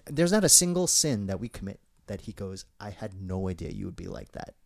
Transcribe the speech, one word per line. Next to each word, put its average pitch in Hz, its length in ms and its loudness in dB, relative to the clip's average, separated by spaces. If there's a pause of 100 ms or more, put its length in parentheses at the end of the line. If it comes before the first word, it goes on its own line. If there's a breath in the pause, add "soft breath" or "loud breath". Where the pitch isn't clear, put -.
there's 160 260 2
not 208 120 6
a 156 60 8
single 180 360 6
sin 123 420 2
that 95 120 -2
we 117 100 -8
commit 98 300 -10 (280)
that 101 140 -8
he 104 120 -10
goes, 95 320 -10 (140)
"I 104 120 -12
had 95 300 -12
no 92 260 -2
idea 87 240 -6
you 98 140 -8
would 92 100 -8
be 87 120 -10
like - 260 -12
that." - 200 -12 (120)